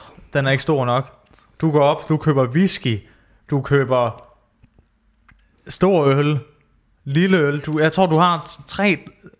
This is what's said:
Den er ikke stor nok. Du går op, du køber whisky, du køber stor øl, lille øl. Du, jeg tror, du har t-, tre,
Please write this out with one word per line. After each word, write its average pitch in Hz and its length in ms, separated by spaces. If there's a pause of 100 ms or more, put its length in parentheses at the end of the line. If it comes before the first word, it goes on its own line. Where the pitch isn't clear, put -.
(340)
Den 135 140
er 135 40
ikke 135 120
stor 139 220
nok. 123 260 (500)
Du 160 100
går 147 120
op, 151 260
du 160 80
køber 135 300
whisky, 127 520 (500)
du 143 120
køber 127 640 (1400)
stor 185 380
øl, 143 340 (680)
lille 180 320
øl. 147 220
Du, 151 200
jeg 156 120
tror, 190 140
du 160 120
har 170 320
t-, - 180
tre, 196 320 (400)